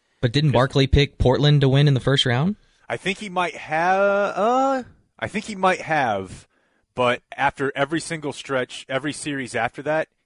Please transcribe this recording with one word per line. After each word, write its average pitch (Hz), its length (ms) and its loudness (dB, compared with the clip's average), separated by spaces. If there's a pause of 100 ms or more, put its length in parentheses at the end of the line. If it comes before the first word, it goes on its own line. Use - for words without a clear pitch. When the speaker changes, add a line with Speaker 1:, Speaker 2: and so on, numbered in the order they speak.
(200)
Speaker 1:
But 120 120 -2
didn't 147 180 2
Barkley 135 360 2
pick 143 300 2
Portland 139 460 4
to 135 80 4
win 143 180 6
in 139 60 4
the 120 60 0
first 135 260 2
round? 135 300 0 (300)
Speaker 2:
I 120 120 -6
think 190 200 -4
he 208 120 -12
might 180 260 -2
have, 190 800 0
uh, 254 460 0 (360)
I 113 100 -6
think 208 180 -8
he 220 80 -10
might 185 280 0
have, 110 640 -4 (480)
but 123 280 0 (140)
after 135 380 -2
every 143 260 -2
single 147 340 -8
stretch, - 540 -6
every 135 240 -6
series 135 420 -8
after 120 280 -4
that, 151 260 -4 (180)